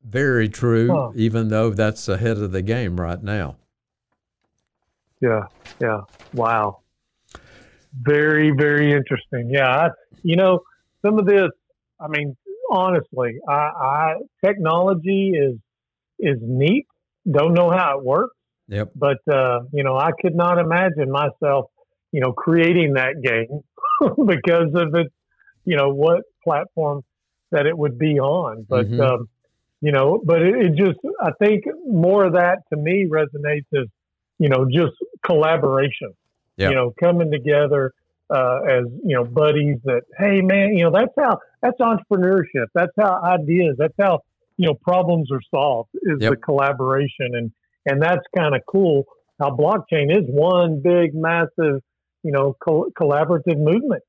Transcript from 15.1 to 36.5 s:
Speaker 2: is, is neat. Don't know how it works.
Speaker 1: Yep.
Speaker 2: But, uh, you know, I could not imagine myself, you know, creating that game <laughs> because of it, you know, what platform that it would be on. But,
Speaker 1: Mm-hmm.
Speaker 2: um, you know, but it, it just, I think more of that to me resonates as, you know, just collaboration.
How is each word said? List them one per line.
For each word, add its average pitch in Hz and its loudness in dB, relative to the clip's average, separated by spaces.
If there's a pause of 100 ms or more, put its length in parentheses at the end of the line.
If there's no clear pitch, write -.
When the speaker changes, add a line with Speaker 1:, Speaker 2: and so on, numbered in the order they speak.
Speaker 2:
is, 135 0 (640)
is 143 -2
neat. 139 0 (420)
Don't 151 2
know 175 4
how 170 0
it 139 -10
works. 160 -2 (340)
Speaker 1:
Yep. 104 -6
Speaker 2:
But, 139 0 (140)
uh, 127 0 (120)
you 143 -2
know, 131 -2
I 156 0 (100)
could 170 -2
not 175 2
imagine 165 0
myself, 139 -2 (460)
you 143 -2
know, 131 0
creating 165 2
that 131 -2
game 120 -2 (400)
<laughs> 277 0
because 170 2
of 165 0
it, 165 0 (540)
you 175 -2
know, 139 2
what 160 2 (220)
platform 147 -4 (480)
that 147 0
it 160 0
would 143 -2
be 151 2
on. 135 -2
But, 123 0
Speaker 1:
Mm-hmm. 120 -2
Speaker 2:
um, 123 0 (520)
you 147 0
know, 143 2
but 165 2
it, 190 4
it 175 2
just, 180 2 (220)
I 160 0 (100)
think 208 2 (240)
more 190 4
of 170 0
that 180 2 (100)
to 151 -4
me 175 0
resonates 147 -2 (100)
as, 131 -2 (500)
you 151 2
know, 131 2
just 151 0 (340)
collaboration. 143 0 (440)